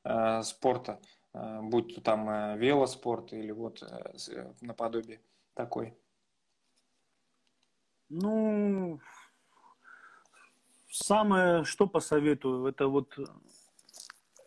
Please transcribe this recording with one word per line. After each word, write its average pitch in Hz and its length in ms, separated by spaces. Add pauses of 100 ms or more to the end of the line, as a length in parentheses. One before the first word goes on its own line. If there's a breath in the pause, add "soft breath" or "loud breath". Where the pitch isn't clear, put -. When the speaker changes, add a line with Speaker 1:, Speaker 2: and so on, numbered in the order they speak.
Speaker 1:
э, 113 380
спорта, 120 580 (340 soft breath)
э, 110 280
будь 113 340
то - 60
там, 107 280
э, 107 280
велоспорт 123 760
или 110 200
вот, 113 300
э, - 360
с-, - 120
э, 123 320
наподобие 113 600 (320)
такой. 120 420 (2250)
Speaker 2:
Ну, 202 880 (1900 loud breath)
самое, 185 720
что - 240
посоветую, 147 760
это 135 220
вот, 139 300
э, 139 60 (1200)